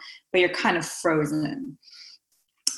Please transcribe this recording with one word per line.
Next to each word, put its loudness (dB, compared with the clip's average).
but 4
you're 6
kind 0
of -2
frozen. -2